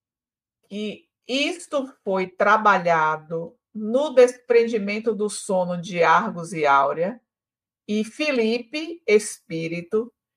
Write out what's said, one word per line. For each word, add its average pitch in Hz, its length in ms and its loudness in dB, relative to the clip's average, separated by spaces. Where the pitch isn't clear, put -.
que 208 400 -10
isto 285 600 -4
foi 185 240 -2
trabalhado 170 1300 2
no 233 360 -2
desprendimento 233 1040 2
do 208 140 -4
sono 180 520 -4
de 175 240 0
Argos 175 480 0
e 160 120 -2
Áurea, 147 560 2
e 214 160 -2
Felipe, 285 1040 -4
espírito, 175 1080 -2